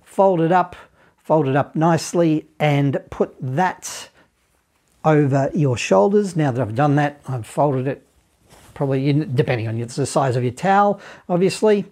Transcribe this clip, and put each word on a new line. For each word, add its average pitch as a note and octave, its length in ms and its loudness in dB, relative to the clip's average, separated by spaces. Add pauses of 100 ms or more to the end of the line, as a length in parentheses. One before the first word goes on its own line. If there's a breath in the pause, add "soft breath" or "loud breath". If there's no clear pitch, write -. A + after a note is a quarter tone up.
fold F#3+ 400 2
it D#3+ 100 2
up, F3+ 240 0 (480 soft breath)
fold D3+ 240 2
it C3+ 80 0
up C#3 200 -2
nicely E3 720 0 (120)
and C#3+ 400 2 (120)
put - 280 -4
that E3+ 680 -6 (960 soft breath)
over C#3+ 480 2
your C#3 240 0
shoulders. G3 580 2
Now D3+ 140 0
that A#2+ 100 -4
I've A2 140 -4
done C#3+ 220 2
that, D3 320 -2
I've B2 180 -8
folded C#3 420 -2
it - 160 -8 (720)
probably C#3 340 -2
in, D3 280 0
depending A#2+ 320 -2
on A2+ 100 -6
the A#2 300 -6
size C3+ 280 -2
of B2+ 60 -2
your A#2+ 100 -2
towel, G3 480 0 (300 loud breath)
obviously. F#3+ 640 0